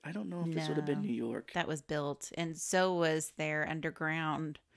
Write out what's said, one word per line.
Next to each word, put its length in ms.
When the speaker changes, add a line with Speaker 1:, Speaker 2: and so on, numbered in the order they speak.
Speaker 1:
I 80
don't 160
know 180
if 80
this 140
would 80
have 100
been 160
Speaker 2:
No. 60
Speaker 1:
New 60
York." 400
Speaker 2:
That 140
was 140
built, 560
and 180
so 380
was 420
their 320
underground. 920